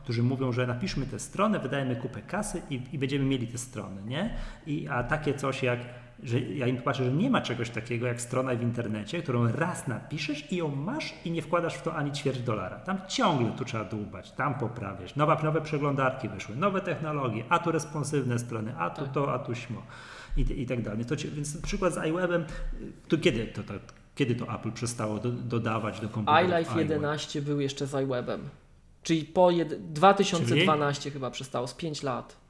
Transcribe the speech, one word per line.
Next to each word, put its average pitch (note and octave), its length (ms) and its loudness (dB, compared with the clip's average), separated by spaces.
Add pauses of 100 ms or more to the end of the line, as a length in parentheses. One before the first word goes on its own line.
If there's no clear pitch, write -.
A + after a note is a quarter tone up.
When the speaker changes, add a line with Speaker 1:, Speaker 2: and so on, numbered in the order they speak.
Speaker 1:
którzy A#2 200 0
mówią, B2+ 280 2
że B2 160 2
napiszmy B2 380 -2
tę G#2 140 -8
stronę, G3 400 0
wydajemy B2+ 360 0
kupę A#2+ 260 -6
kasy F#3 480 -4
i, C3 120 -2 (120)
i D#3+ 40 -4
będziemy C#3 280 0
mieli C3 220 2
tę A#2 100 -8
stronę, G2 500 -8
nie? D#3 280 -2 (320)
I, D3 200 -2
a B2 160 0
takie D3 300 0
coś C3+ 260 -2
jak, B2 200 2 (440)
że B2 160 2
ja B2+ 280 0
im B2+ 100 2
tłumaczę, C3 260 0
że B2+ 80 2
nie F#3 180 4
ma G3 120 4
czegoś A#2 280 -2
takiego A#2+ 380 -2
jak A#2+ 140 -2
strona B2+ 340 0
w A2+ 60 0
internecie, A2+ 640 -2
którą A#2+ 280 4
raz E3 360 0
napiszesz - 640 -4
i F#3 40 0
ją D#3 200 0
masz A#3 380 -4 (120)
i E3+ 60 -2
nie E3 100 0
wkładasz E3 320 2
w - 80 -8
to E3 140 -2
ani D3 160 0
ćwierć B2+ 280 0
dolara. G#2 400 -2
Tam F#3+ 180 -2 (100)
ciągle D3 440 4
tu B2+ 140 -4
trzeba A2 180 -4
dłubać, G2+ 480 -8
tam C3+ 240 0
poprawiać, G2 600 -6
nowa, D3+ 280 4
nowe D#3 180 2
przeglądarki C#3+ 680 0
wyszły, G2+ 260 -8
nowe F#3+ 260 2
technologie, D3 680 -2
a E3+ 100 6
tu E3+ 120 0
responsywne D3 680 0
strony, A2+ 380 -4
a F3 120 0
tu - 120 -6
Speaker 2:
Tak. C#3 120 -4
Speaker 1:
to, C#3 200 2
a B2+ 60 0
tu A#2+ 160 -4
śmo G#2+ 260 -8 (560)
i, B2 240 2
i A#2+ 40 -2
tak A#2+ 160 -2
dalej. A2 240 -2
To D3+ 100 -2
ci-, - 160 -4
więc D3 300 -6
przykład F#3 320 0
z - 140 -4
iWebem, F3 380 2 (640)
to E3 100 4
kiedy A#2 300 4
to, - 160 -8
to, - 100 -8 (420)
kiedy A#2+ 200 4
to A#2+ 200 -4
Apple G#2+ 160 -4
przestało A2 480 -2
do-, A#2+ 120 0
dodawać A2+ 680 -2
do A2 100 -4
komputerów D3+ 420 4
Speaker 2:
iLife E3+ 100 4 (100)
Speaker 1:
iWeb? F3 60 2
Speaker 2:
jedenaście D3 640 0
był C#3+ 180 0
jeszcze C#3 280 -2
z C3+ 60 -6 (100)
iWebem. B2 460 -2 (540)
Czyli E3 220 2
po F3+ 260 6
jed-, E3 240 2 (180)
dwa F3 200 10
tysiące E3 420 4
dwanaście D3 480 6
Speaker 1:
Czyli? C#3+ 100 -6
Speaker 2:
chyba C3 180 -4
przestało, B2+ 360 -4
z B2+ 60 -8
pięć D#3 300 -6
lat. B2 340 -4 (120)